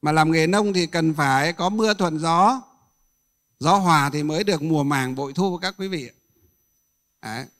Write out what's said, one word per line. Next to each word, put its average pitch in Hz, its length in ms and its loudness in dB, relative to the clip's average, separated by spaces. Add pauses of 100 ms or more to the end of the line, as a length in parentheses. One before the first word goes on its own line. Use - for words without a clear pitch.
Mà 151 100 0
làm 156 200 4
nghề 160 160 2
nông 202 260 0
thì 175 140 0
cần 160 260 0
phải 147 400 0
có 180 160 -2
mưa 214 240 0
thuận 175 260 -2
gió, 185 420 2 (960)
gió 165 180 2
hòa 160 320 4
thì 147 140 -4
mới 156 200 -2
được 190 180 0
mùa 156 220 0
màng 135 320 -2
bội 139 180 -8
thu 180 240 -2
các 185 200 -6
quý 190 100 -8
vị. 156 220 -8 (1120)
Đấy. 110 240 -10 (140)